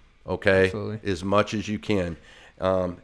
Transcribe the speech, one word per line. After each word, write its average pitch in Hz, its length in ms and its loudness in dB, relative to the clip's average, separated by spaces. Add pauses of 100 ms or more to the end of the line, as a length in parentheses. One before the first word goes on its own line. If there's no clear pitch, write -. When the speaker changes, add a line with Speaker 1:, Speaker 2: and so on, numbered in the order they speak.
(280)
Speaker 1:
Okay? 95 380 4
Speaker 2:
Absolutely. 104 440 -4
Speaker 1:
As 87 140 -4
much 104 300 2
as 104 160 -4
you 107 100 -4
can. 87 380 -2 (420)
Um, 92 440 0